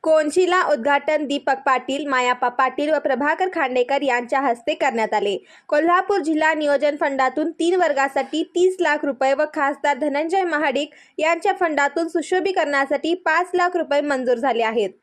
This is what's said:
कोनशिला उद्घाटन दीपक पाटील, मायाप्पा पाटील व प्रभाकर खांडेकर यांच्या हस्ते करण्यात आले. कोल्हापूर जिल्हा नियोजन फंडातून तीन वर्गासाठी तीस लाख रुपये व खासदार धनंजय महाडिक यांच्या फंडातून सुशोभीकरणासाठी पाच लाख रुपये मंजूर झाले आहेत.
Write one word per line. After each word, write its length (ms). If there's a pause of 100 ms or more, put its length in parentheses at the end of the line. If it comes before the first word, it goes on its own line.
कोनशिला 580
उद्घाटन 640
दीपक 280 (120)
पाटील, 400
मायाप्पा 420
पाटील 420
व 80
प्रभाकर 560
खांडेकर 480
यांच्या 380
हस्ते 340
करण्यात 400
आले. 220 (320)
कोल्हापूर 500
जिल्हा 360
नियोजन 460
फंडातून 500
तीन 240
वर्गासाठी 680
तीस 380
लाख 240
रुपये 280
व 120 (100)
खासदार 420
धनंजय 480
महाडिक 460 (280)
यांच्या 340
फंडातून 560
सुशोभीकरणासाठी 1040
पाच 400
लाख 220
रुपये 240
मंजूर 360
झाले 260
आहेत. 280 (120)